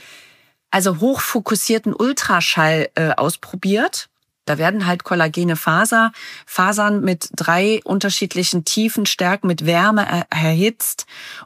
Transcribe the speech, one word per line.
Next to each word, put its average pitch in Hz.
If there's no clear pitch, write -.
also 185
hochfokussierten 220
Ultraschall, 165
äh, 160
ausprobiert. 196
Da 147
werden 185
halt 175
kollagene 170
Faser, 220
Fasern 208
mit 185
drei 190
unterschiedlichen 185
Tiefen, 220
Stärken, 185
mit 160
Wärme 196
er-, 175
erhitzt 160